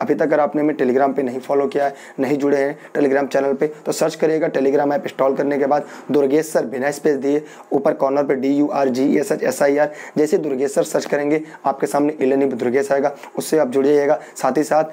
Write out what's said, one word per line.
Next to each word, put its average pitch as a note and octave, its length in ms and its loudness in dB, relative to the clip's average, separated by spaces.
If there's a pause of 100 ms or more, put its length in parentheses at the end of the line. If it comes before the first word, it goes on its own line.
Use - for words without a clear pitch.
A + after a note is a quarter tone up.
अभी C#3+ 140 0
तक D#3 60 0
अगर D3+ 180 2
आपने D3 220 0
हमें D3+ 160 0
Telegram C3+ 380 2
पे C#3 80 -2
नहीं B2+ 160 -6
फॉलो C#3 280 0
किया C#3 180 -2
है, C#3 100 -4 (240)
नहीं C#3 180 0
जुड़े C#3+ 200 2
हैं C#3+ 220 -2 (180)
Telegram C#3 300 2
channel C#3 260 0
पे, C#3 140 0
तो - 240 -8
सर्च D#3 240 -2
करिएगा, D#3+ 320 0
Telegram C#3+ 460 0
ऐप C#3 100 -2
इंस्टॉल C3+ 320 -2
करने C#3+ 220 -2
के C#3 80 0
बाद C#3+ 200 0 (260)
दुर्गेश D3 380 2
sir D#3 160 0
बिना C3 260 -4
space C#3+ 260 0
दिए C#3 280 0 (260)
ऊपर D3 220 2
corner C#3 300 0
पे C#3 120 0
डी C3 120 -2
यू C#3+ 200 2
आर C#3 220 0
जी C3+ 280 2
एस D3+ 140 -2
एच D#3 120 -4
एस C3 200 0
आई C#3+ 140 4
आर, D3 140 2 (260)
जैसे D3+ 200 4
दुर्गेश C#3 360 -2
sir E3+ 100 2
सर्च - 220 -2
करेंगे D3 380 0 (220)
आपके C#3 220 -2
सामने D3 340 0
ई C3+ 40 2
लर्निंग C#3 240 2
with A#2+ 140 -4
दुर्गेश C3+ 280 0
आएगा, C#3 240 0 (220)
उससे D#3 200 -2
आप D3 100 2
जुड़ C3+ 180 0
जाइएगा। C#3+ 340 4 (160)
साथ C3 220 0
ही D3+ 60 2
साथ D#3 300 2